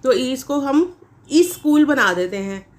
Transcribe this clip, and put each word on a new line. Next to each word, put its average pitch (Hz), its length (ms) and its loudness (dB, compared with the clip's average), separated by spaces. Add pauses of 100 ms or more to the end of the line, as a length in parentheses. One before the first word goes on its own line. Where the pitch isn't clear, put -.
तो 254 100 0
ई 254 200 0
इसको 262 280 -4
हम 285 360 0 (340)
ई 311 120 4
स्कूल 302 420 2
बना 262 280 2
देते 180 240 -4
हैं। 196 300 -8 (120)